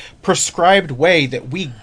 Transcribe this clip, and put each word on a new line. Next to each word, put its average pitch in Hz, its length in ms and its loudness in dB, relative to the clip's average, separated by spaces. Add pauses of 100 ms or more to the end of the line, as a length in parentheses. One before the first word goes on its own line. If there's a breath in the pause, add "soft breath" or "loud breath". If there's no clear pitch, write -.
(240 loud breath)
prescribed 185 680 2
way 151 360 2
that 127 220 -8
we 170 180 -8 (160)